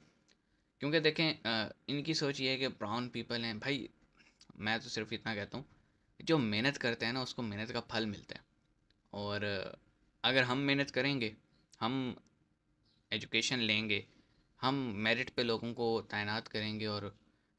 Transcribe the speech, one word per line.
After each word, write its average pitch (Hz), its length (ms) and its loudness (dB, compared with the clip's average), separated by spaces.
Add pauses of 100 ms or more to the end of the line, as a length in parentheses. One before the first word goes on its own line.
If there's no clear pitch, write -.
(800)
क्योंकि 151 200 2
देखें, 156 340 2 (120)
अ, 113 280 0 (140)
इनकी 147 260 -2
सोच 139 260 0
ये 131 100 0
है 131 60 0
कि 131 120 0
ब्राउन 113 400 -2
पीपल 117 360 -4
हैं। 113 140 -4
भाई 135 300 -2 (680)
मैं 110 240 0
तो 123 80 -12
सिर्फ 110 240 -4
इतना 113 220 -4
कहता 101 240 -4
हूँ, 139 80 -10 (560)
जो 165 160 4
मेहनत 117 380 2
करते 117 300 0
हैं 117 60 0
ना, 127 100 -2
उसको 123 200 -6
मेहनत 110 280 -4
का 120 100 0
फल 113 260 -2
मिलता 98 280 -8
है। - 100 -14 (680)
और, 101 320 -2
अ, 101 340 -4 (460)
अगर 131 180 6
हम 123 160 4
मेहनत 139 320 2
करेंगे, 127 460 0 (440)
हम 127 360 0 (960)
एजुकेशन 113 460 0
लेंगे, 107 480 2 (540)
हम 131 140 4
मेरिट 117 560 0
पे - 120 0
लोगों 117 320 0
को 113 260 2
तैनात 107 480 -4
करेंगे 107 380 -2
और, 101 320 -4 (400)